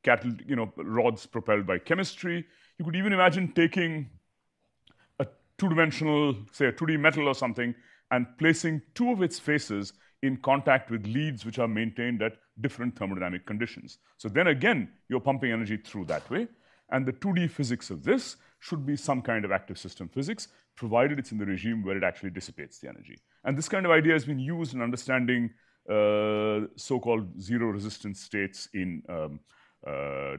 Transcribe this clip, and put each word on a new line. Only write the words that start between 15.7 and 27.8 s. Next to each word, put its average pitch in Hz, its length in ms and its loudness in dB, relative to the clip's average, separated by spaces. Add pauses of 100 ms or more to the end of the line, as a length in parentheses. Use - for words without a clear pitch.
through 104 300 -8
that 80 240 -6
way. 226 180 -2 (420)
And 131 140 0
the 127 80 0
two 190 220 -2
D 175 140 2
physics 123 420 -4
of 82 140 -8
this 226 320 0 (240)
should 151 260 -6
be 143 100 0
some 131 240 -2
kind 113 240 -2
of 98 80 -2
active 95 240 -4
system 90 320 -12
physics, 147 400 -6 (280)
provided 123 420 2
it's 123 140 -8
in 110 60 -4
the 101 60 -2
regime 98 400 -2
where 95 120 -2
it 95 80 0
actually 92 260 -2
dissipates - 480 -14
the 69 100 -14
energy. - 300 -20 (260)
And 135 140 -2
this 165 100 -6
kind 190 160 0
of 175 80 6
idea 160 200 8
has 151 120 4
been 139 140 -2
used 151 340 -4
in 131 80 -6
understanding, 120 720 0 (400)
uh, 107 680 2 (160)
so-called 113 640 -2
zero 117 240 0
resistance 101 540 -6